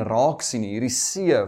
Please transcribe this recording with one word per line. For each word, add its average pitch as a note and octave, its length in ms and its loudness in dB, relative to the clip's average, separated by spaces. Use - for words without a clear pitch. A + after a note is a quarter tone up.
raak A#2+ 400 2
sien A#2+ 160 -4
nie, G2+ 140 -4
hierdie A#2+ 180 -2
see F3 440 0